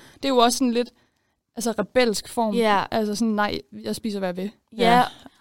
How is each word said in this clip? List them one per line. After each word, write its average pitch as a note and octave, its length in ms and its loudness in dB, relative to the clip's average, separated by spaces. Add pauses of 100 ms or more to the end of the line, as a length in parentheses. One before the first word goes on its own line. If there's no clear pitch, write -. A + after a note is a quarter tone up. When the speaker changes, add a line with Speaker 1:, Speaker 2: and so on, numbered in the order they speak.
(160)
Speaker 1:
Det - 100 -10
er C#4 40 0
jo C4 80 2
også A#3+ 200 4
sådan B3+ 160 0
lidt, A#3+ 180 -2 (640)
altså, A#3 240 -4
rebelsk A3+ 500 0
form. A3 260 -2
Speaker 2:
Ja. G#3+ 360 2
Speaker 1:
Altså G#3 240 -2
sådan, A3 180 0
"Nej, G#3 260 -2 (240)
jeg G#3+ 120 -6
spiser, G3+ 240 -6
hvad F#3+ 100 -4
jeg F3+ 80 -8
vil." F#3+ 140 -6 (260)
Speaker 2:
Ja. A#3 200 4
Speaker 3:
Ja. B3 60 6 (380)